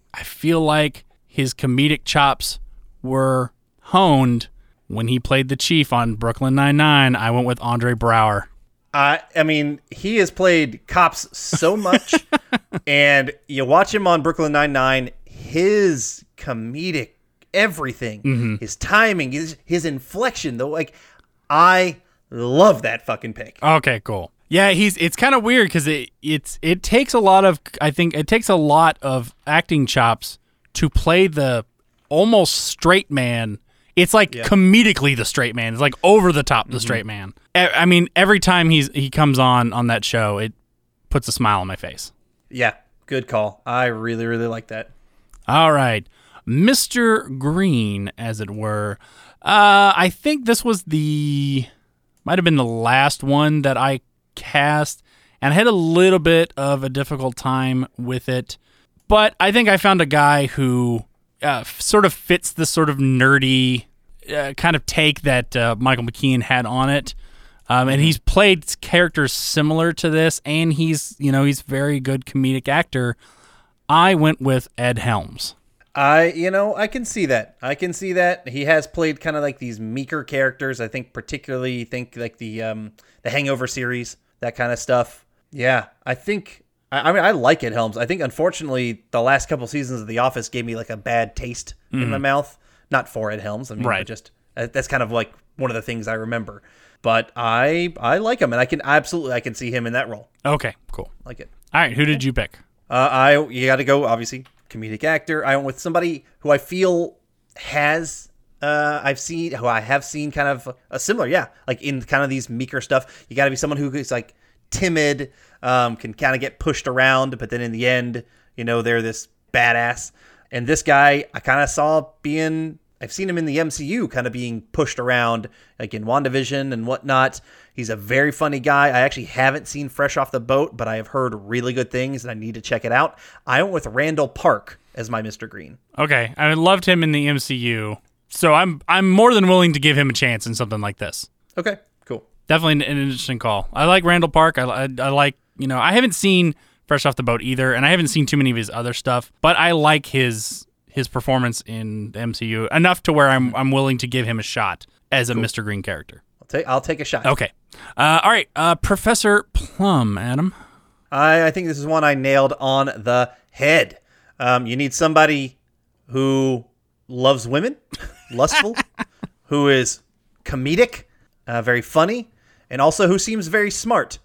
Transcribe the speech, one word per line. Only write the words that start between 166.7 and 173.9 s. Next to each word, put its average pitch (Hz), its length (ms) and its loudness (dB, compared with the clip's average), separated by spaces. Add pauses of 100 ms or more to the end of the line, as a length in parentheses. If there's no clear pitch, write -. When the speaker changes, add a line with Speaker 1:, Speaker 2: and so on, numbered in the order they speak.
Speaker 2:
loves 127 400 0
women, 165 300 -2 (280)
<laughs> - 260 -20
lustful, 208 440 0 (680)
who 147 240 0
is 131 320 0 (420)
comedic, 156 640 -2 (420)
uh, 117 140 -4
very 120 200 0
funny, 208 480 0 (400)
and 127 120 -6
also 156 260 4
who 190 100 4
seems 208 300 -4
very 208 240 -2
smart. 214 540 -4